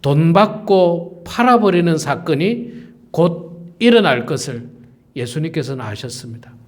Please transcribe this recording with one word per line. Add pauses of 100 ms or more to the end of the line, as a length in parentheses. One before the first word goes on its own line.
돈
받고
팔아버리는
사건이 (380)
곧
일어날
것을 (460)
예수님께서는
아셨습니다. (140)